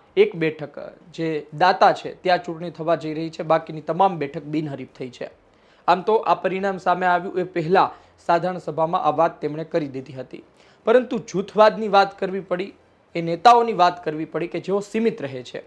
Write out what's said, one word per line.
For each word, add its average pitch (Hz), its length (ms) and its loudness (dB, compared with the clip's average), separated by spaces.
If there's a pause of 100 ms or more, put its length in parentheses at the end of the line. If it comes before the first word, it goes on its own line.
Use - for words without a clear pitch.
(160)
એક 208 200 4
બેઠક 156 400 -4 (380)
જે 160 320 -4 (120)
દાતા 185 340 6
છે - 300 -12
ત્યાં 180 220 2
ચૂંટણી 170 260 -10
થવા 165 260 -2
જઈ 156 180 -6
રહી 160 160 -6
છે, 180 120 -10
બાકીની 156 380 -2
તમામ 175 380 0
બેઠક 143 240 -6
બિનહરીફ 147 460 -6 (100)
થઈ 131 120 -10
છે. - 200 -12 (580)
આમ 180 140 2
તો 214 120 2
આ 170 200 2
પરિણામ 190 440 -2
સામે 180 280 0
આવ્યું 180 320 0
એ 180 60 0
પહેલા 165 460 2 (360)
સાધારણ 175 320 0
સભામાં 160 440 -2
આ 151 80 0
વાત 160 300 0
તેમણે 151 240 -6
કરી 156 240 -4
દીધી 131 240 -12
હતી, - 320 -16 (400)
પરંતુ 240 340 4
જૂથવાદની 202 680 2
વાત 196 320 2
કરવી 190 200 -4
પડી, 185 320 -6 (420)
એ 170 80 -4
નેતાઓની 226 500 6
વાત 175 320 2
કરવી 156 200 -4
પડી 156 220 -6
કે 170 140 -8
જેઓ 196 200 -2
સીમિત 220 420 -2
રહે 127 200 -8
છે. - 240 -12